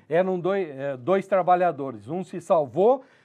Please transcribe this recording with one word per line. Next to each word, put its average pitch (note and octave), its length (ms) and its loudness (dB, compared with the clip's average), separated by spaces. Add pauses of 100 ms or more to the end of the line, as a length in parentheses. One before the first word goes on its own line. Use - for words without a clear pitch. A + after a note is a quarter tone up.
Eram F3+ 320 0
dois, F#3 280 -2
é, C#3 280 -8
dois F3+ 300 0
trabalhadores. D#3+ 840 0
Um F3 160 -8
se F3 160 -12
salvou, F3+ 640 2 (200)